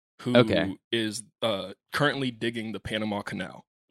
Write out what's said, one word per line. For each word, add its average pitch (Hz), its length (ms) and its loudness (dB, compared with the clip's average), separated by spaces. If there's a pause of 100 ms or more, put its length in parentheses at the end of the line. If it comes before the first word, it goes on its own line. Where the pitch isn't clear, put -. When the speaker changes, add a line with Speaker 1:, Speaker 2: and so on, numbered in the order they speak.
(220)
Speaker 1:
who 123 140 4
Speaker 2:
Okay. 98 400 4 (160)
Speaker 1:
is, 110 300 -2 (200)
uh, 98 300 -2 (200)
currently 139 380 0
digging 117 420 -4
the 98 80 -6
Panama 107 420 -2
Canal. - 420 -8 (260)